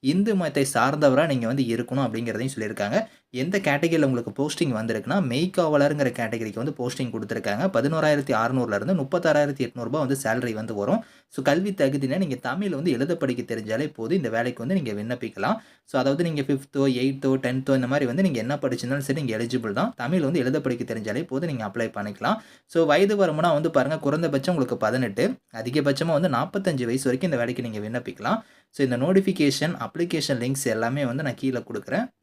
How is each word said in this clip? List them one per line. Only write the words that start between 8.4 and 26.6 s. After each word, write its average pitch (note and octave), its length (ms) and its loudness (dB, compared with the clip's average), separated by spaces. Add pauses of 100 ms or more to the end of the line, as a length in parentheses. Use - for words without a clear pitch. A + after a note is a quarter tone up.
அறுநூறுல A#2+ 380 2
இருந்து D#3+ 160 0
முப்பத்தாறாயிரத்தி D3 720 2
எட்நூறு A#2 240 -6
ரூபாய் D3 160 0
வந்து C3+ 160 0
சேலரி A#2 320 0
வந்து G#2+ 220 -6
வரும். B2+ 260 2 (300)
So - 120 -8
கல்வி E3+ 360 2
தகுதினா C#3 420 2
நீங்க C#3+ 240 -2
தமிழ் E3+ 320 -2
வந்து D#3 180 0
எழுத C#3+ 200 0
படிக்க B2+ 280 -2
தெரிஞ்சாலே A2+ 500 -4
போதும், B2 260 -2
இந்த B2+ 100 -2
வேலைக்கு A#2+ 340 -2
வந்து F3 160 0
நீங்க A#2+ 140 -4
விண்ணப்பிக்கலாம். A#2 640 -4 (300)
So - 120 -6
அதாவது C#3 240 2
நீங்க D#3 180 -2
ஃபிஃப்த்தோ, C#3 420 0 (140)
எயித்தோ, C3+ 340 0 (120)
டென்த்தோ C3 320 0
இந்த B2+ 160 0
மாதிரி C#3+ 200 2
வந்து F3+ 160 2
நீங்க C3+ 120 0
என்ன B2 160 -2
படிச்சிருந்தாலும் C#3 520 -2
சரி, C#3+ 140 0
நீங்க A#2 140 -2
எலிஜிபிள் A#2 440 -2
தான். A3 160 0
தமிழ் D3+ 320 0
வந்து D3 160 2
எழுத C3 160 0
படிக்க B2 260 -2
தெரிஞ்சாலே A2 420 -4
போதும், C#3+ 240 -4
நீங்க A#2 160 -4
அப்ளை A2+ 300 -2
பண்ணிக்கலாம். G#2+ 420 -2 (320)
So E3 140 4
வயது F#3+ 320 4
வரம்புனா E3+ 360 2
வந்து D#3 180 2
பாருங்க, D#3 280 2
குறைந்தபட்சம் D3+ 560 0
உங்களுக்கு B2 240 0
பதினெட்டு, A2+ 460 0 (360)
அதிகபட்சமா C#3+ 560 0
வந்து E3 200 2
நாற்பத்தஞ்சு D#3 540 -2